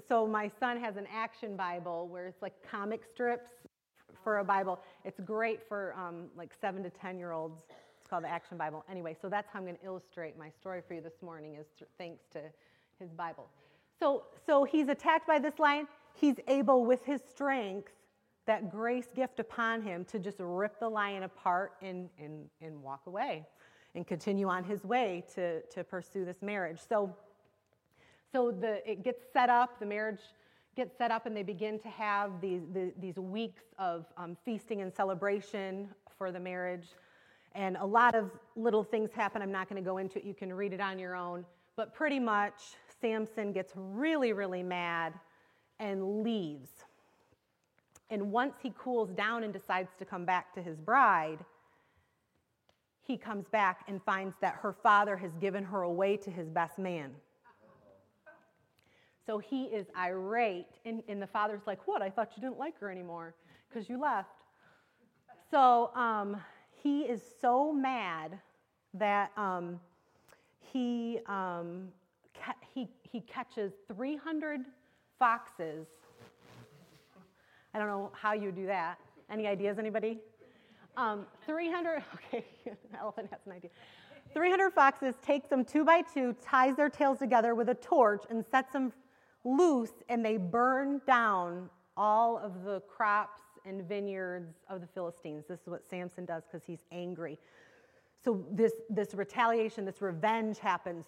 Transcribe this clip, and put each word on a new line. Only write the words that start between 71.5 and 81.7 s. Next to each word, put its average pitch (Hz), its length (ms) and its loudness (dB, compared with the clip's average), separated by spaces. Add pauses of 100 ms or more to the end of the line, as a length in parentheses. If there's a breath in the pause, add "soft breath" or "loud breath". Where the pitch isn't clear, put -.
ca-, - 220 -10 (180)
he, 254 160 -6 (140)
he 233 180 -10
catches 220 520 -6 (140)
three 262 300 -6
hundred 302 480 -4 (540 soft breath)
foxes. 160 680 0 (1900 soft breath)
I 214 60 -2
don't 214 80 0
know 202 260 -4
how 214 200 0
you 208 180 -2
do 190 140 -6
that. 180 320 -2 (320)
Any 214 180 -4
ideas, 202 320 0
anybody? 220 400 -2 (760 loud breath)
Um, 214 300 -2 (200)
three 320 260 -2